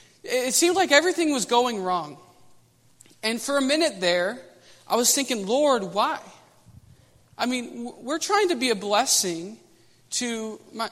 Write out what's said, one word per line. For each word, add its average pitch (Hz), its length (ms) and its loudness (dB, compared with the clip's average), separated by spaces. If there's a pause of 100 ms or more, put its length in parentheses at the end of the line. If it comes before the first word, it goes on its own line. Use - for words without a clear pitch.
(240)
it, 247 240 -2
it 254 60 -2
seemed 339 240 2
like 359 160 2
everything 320 400 4
was 247 100 0
going 240 400 0
wrong. 175 340 -4 (1040)
And 226 200 -2
for 285 160 -2
a 277 40 2
minute 269 380 0
there, 180 400 2 (500)
I 208 60 2
was 233 180 4
thinking, 254 320 -2
"Lord, 254 380 2
why? 202 380 -2 (1160)
I 233 80 -2
mean, 240 380 -6
w-, 240 200 -12
we're 285 160 -4
trying 403 300 2
to 339 60 0
be 240 140 0
a 226 60 2
blessing 202 840 0 (540)
to 220 500 -6 (100)
my, 220 200 -6